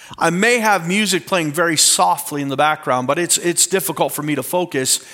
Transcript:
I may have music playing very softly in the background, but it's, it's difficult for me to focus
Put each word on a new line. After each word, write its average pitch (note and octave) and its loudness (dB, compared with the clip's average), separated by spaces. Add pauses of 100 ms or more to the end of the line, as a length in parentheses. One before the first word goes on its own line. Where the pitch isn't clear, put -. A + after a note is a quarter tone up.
(180)
I E3 2
may A3+ 2
have G3+ 2
music F#3+ 0
playing E3 0
very E3 0
softly E3+ 0
in C#3 -4
the C3 -4
background, D3 2
but C#3+ 0
it's, E3+ 0
it's E3+ 0
difficult E3+ -2
for D3 -6
me D3+ -2
to C3+ -2
focus C#3 -2 (140)